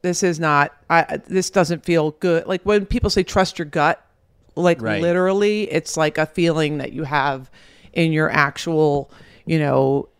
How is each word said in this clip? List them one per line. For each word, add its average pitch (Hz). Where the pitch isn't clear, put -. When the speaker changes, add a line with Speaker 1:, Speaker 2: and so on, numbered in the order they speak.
Speaker 1:
this 180
is 175
not, 147
I, 165
I, -
this 185
doesn't 170
feel 156
good." 170
Like, 185
when 208
people 208
say, 190
"Trust -
your 165
gut," 151
like, 170
Speaker 2:
Right. 107
Speaker 1:
literally, 190
it's -
like 156
a 156
feeling 156
that 135
you 156
have 135
in 165
your 156
actual, 147
you 165
know 139